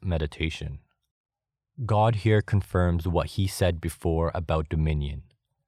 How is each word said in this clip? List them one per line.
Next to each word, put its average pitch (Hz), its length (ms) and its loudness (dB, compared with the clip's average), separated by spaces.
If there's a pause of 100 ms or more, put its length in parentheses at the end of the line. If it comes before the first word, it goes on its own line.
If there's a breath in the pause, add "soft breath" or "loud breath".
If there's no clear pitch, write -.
Meditation. 78 800 -4 (1040)
God 110 300 4
here 107 260 4
confirms 90 640 0
what 82 200 0
he 98 200 -2
said 87 320 0
before 82 540 -2
about 80 340 -2
dominion. 73 560 -2 (440)